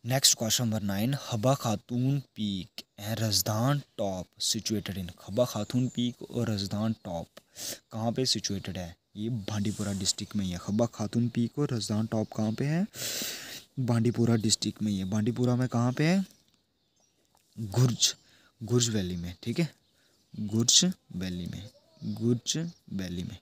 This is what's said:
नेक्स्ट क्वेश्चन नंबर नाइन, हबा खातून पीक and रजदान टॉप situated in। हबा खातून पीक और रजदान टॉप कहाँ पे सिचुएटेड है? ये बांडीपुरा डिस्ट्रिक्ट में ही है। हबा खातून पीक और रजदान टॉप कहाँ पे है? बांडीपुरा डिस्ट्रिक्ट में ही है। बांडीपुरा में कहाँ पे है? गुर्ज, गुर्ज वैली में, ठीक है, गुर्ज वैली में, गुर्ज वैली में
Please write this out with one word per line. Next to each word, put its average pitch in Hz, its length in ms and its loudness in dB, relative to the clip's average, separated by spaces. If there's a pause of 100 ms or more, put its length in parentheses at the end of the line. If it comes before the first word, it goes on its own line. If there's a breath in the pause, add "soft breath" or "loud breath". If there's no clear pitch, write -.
नेक्स्ट 131 320 4
क्वेश्चन 113 260 0
नंबर 110 180 0
नाइन, 104 340 0 (160)
हबा 120 220 4
खातून 127 720 0 (120)
पीक 98 480 -6 (160)
and 107 200 -4
रजदान 113 600 2 (160)
टॉप 95 300 -2 (140)
situated 101 560 -2
in। 87 140 -6 (160)
हबा 117 180 2
खातून 123 420 -2
पीक 120 360 -2
और 117 260 -2
रजदान 104 540 0
टॉप 85 240 -8 (640 loud breath)
कहाँ 113 200 -2
पे 131 140 0
सिचुएटेड 95 520 -2
है? 87 180 -10 (220)
ये 107 120 -2
बांडीपुरा 104 640 -2
डिस्ट्रिक्ट 98 420 -4
में 98 100 0
ही 90 60 -2
है। 87 160 -4
हबा 107 180 2
खातून 113 440 -2
पीक 120 300 -2
और 143 140 0
रजदान 110 340 0
टॉप 110 260 -2
कहाँ 110 180 0
पे 127 140 -2
है? 165 220 0 (920 loud breath)
बांडीपुरा 117 560 4
डिस्ट्रिक्ट 107 460 0
में 107 100 -2
ही 98 60 0
है। 95 80 -2
बांडीपुरा 117 500 2
में 127 120 0
कहाँ 120 260 2
पे 151 140 2
है? 190 360 0 (1120)
गुर्ज, 113 580 2 (460 soft breath)
गुर्ज 117 280 2
वैली 92 260 0
में, 87 280 -6
ठीक 117 160 -2
है, 165 160 0 (580 soft breath)
गुर्ज 113 580 4 (240)
वैली 90 300 -4
में, 98 240 -10 (340)
गुर्ज 117 680 0 (220)
वैली 90 300 -4
में - 180 -10